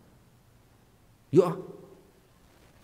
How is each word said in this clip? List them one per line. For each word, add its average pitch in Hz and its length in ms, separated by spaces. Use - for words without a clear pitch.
يقع 175 220